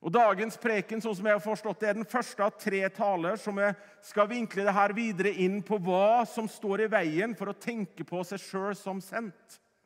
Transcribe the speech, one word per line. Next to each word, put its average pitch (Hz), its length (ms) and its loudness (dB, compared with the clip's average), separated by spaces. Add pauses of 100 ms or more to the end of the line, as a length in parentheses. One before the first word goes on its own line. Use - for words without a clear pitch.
Og 165 80 -4
dagens 214 480 4
preken, 220 420 -2
sånn 220 140 -4
som 196 140 -4
jeg 208 80 4
har - 40 -2
forstått 208 380 -6
det, 214 100 0
er 208 120 0
den - 100 -10
første 233 320 -2
av 214 160 0
tre 190 220 2 (100)
taler 196 480 0
som 202 240 -4
jeg 202 80 4 (320)
skal 208 240 2
vinkle 208 400 -2
det 196 80 4
her 202 200 4
videre 208 360 0 (140)
inn 196 180 0
på 214 160 -2
hva 196 480 4
som 220 240 -6
står 202 320 -2
i 220 80 0
veien 190 480 0
for 202 120 -6
å 196 40 -8
tenke 226 520 -8
på 175 200 -6
seg 196 160 -10
selv 196 320 -6
som 190 280 -8
sendt. - 560 -12 (260)